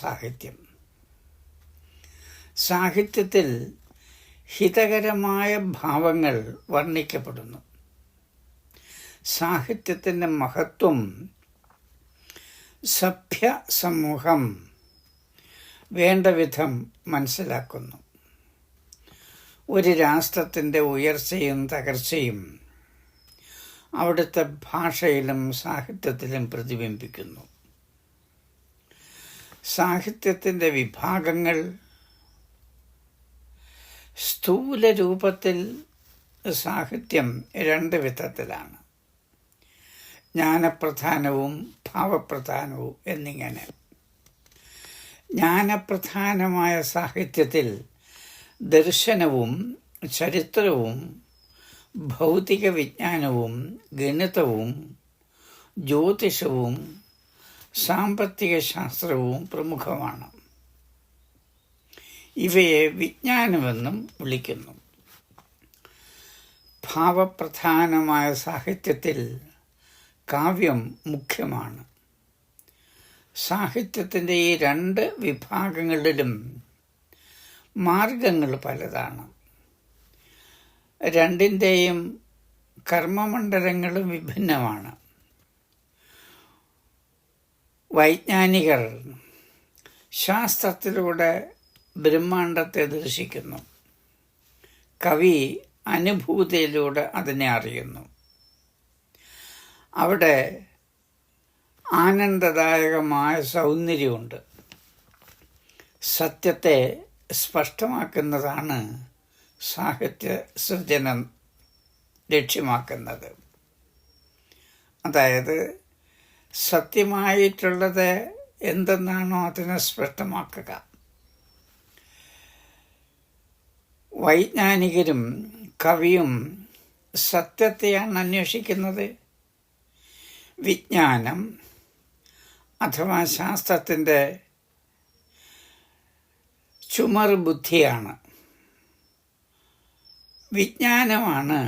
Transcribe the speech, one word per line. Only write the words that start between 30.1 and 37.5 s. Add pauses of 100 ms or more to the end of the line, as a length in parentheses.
വിഭാഗങ്ങൾ (2750)
സ്ഥൂല (180)
രൂപത്തിൽ (1080)
സാഹിത്യം (420)